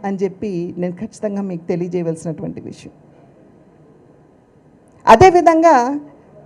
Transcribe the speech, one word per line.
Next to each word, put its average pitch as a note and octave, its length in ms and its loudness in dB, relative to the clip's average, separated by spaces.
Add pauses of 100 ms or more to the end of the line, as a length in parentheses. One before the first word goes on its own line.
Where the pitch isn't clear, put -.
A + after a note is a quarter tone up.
అని G3 120 -6
చెప్పి F#3 640 -6
నేను F3 140 -4
ఖచ్చితంగా G3+ 500 -10
మీకు F3 220 -10
తెలియజేయవలసినటువంటి E3+ 960 -6
విషయం. - 320 -18 (2250)
అదేవిధంగా D#4+ 920 4 (460)